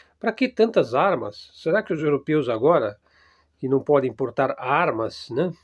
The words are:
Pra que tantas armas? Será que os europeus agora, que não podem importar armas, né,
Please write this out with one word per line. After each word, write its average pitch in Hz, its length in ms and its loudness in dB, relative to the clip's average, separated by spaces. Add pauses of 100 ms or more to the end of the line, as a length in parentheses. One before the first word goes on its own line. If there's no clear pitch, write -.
(180)
Pra 226 140 -2
que 254 160 -2
tantas 190 460 0
armas? 139 580 -2
Será 190 300 -2
que 202 100 -6
os 156 80 -4
europeus 147 480 0
agora, 120 480 2 (640)
que 131 100 -6
não 131 120 2
podem 139 280 2
importar 131 480 -4
armas, 127 760 -4
né, 165 220 -4 (120)